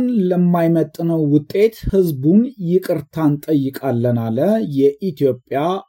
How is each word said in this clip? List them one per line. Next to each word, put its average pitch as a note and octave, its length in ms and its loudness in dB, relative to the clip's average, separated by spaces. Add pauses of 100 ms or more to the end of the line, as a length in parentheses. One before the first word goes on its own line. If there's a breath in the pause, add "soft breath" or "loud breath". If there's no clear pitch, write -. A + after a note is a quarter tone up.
(260)
ለማይመጥነው E3+ 1040 0
ውጤት F#3+ 460 0 (120)
ህዝቡን F3 540 2 (240)
ይቅርታ F3 500 -2 (100)
እንጠይቃለን C3+ 960 0
አለ A2+ 180 -4 (360)
የኢትዮጵያ C#3 840 -2 (280)